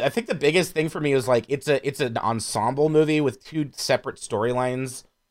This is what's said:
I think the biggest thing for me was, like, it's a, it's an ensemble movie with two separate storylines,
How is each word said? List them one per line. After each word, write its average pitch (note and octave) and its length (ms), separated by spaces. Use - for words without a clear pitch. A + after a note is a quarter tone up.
I C#3+ 60
think A#3 180
the C4+ 80
biggest D#3 380
thing D#3+ 160
for E3 120
me D3 140
was, B2+ 140
like, A#2+ 200
it's C#3 200
a, C#3 180
it's C#3 140
an A#2+ 180
ensemble A#2 720
movie D3+ 320
with C#3 240
two D3+ 300
separate - 420
storylines, B2+ 880